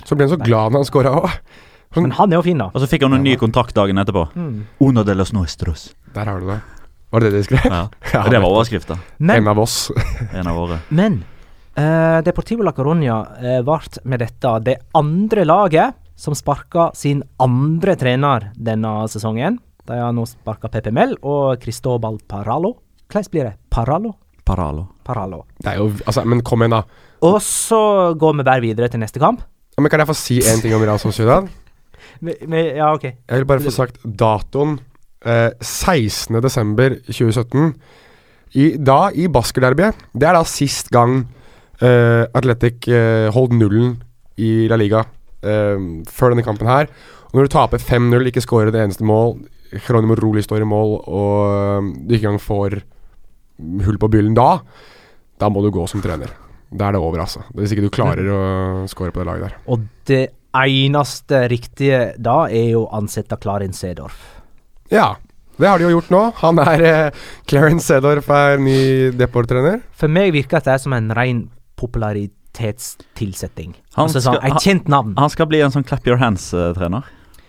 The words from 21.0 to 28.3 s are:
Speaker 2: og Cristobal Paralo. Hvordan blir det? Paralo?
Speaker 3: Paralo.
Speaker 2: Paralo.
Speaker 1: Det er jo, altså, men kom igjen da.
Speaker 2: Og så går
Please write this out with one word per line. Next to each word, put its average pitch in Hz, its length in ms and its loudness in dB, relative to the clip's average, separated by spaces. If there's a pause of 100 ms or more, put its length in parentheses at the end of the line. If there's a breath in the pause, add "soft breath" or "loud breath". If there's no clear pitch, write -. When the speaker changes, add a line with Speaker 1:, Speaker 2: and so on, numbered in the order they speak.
Speaker 2:
og 135 380 -2
Cristobal 113 680 -6
Paralo. 120 480 -4 (340)
Hvordan 202 200 -4
blir 151 140 -2
det? 104 100 -8 (140)
Paralo? 160 460 -2 (320)
Speaker 3:
Paralo. 85 400 -2 (180)
Speaker 2:
Paralo. 95 400 -10 (140)
Speaker 1:
Det 101 140 -6
er 92 60 -6
jo, 104 100 0 (180)
altså, 127 180 -2
men 120 180 2
kom 117 200 0
igjen 117 80 2
da. 110 120 2 (400 soft breath)
Speaker 2:
Og 202 180 4
så 202 760 2
går 156 200 2